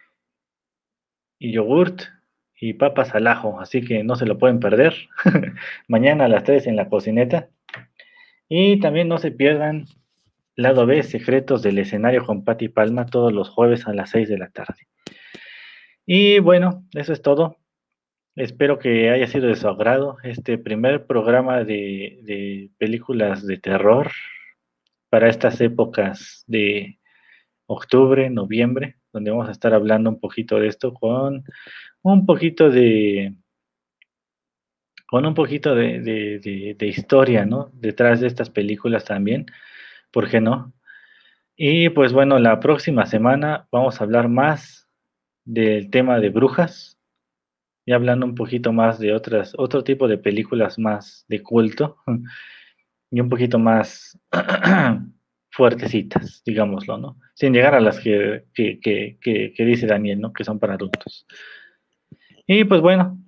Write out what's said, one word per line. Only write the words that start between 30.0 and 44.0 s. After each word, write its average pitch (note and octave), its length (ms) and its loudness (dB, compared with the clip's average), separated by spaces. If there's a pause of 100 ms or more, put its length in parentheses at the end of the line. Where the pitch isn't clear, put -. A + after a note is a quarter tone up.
un A2+ 100 -8
poquito A2 380 -4
de G#2+ 100 0
esto A#2 240 -6
con C3 520 -4 (580)
un F#3+ 240 4
poquito D#3+ 440 4
de, G#2 640 2 (1700)
con C3 200 0
un D#3 80 -2
poquito D3 400 0
de, A#2 260 0
de, G#2+ 380 -6
de, G2+ 400 -10
de G#2+ 80 -4
historia, A#2+ 580 2
¿no? B2+ 300 -4
Detrás A#2 460 0
de B2+ 60 -2
estas B2 240 -6
películas G#2+ 540 -4
también, G#2+ 420 -4 (640)
¿por G#2+ 180 -2
qué A#2 120 2
no? A#2+ 320 -2 (840)
Y E3 340 2
pues C#3 220 2
bueno, C#3 260 4
la A#2 220 4
próxima C#3+ 460 0
semana C#3 640 -2
vamos B2 300 -2